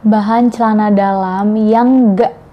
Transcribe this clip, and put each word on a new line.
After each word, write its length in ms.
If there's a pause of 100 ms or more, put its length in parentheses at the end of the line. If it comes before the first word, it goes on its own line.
Bahan 480
celana 400
dalam 640
yang 640
nggak 160 (180)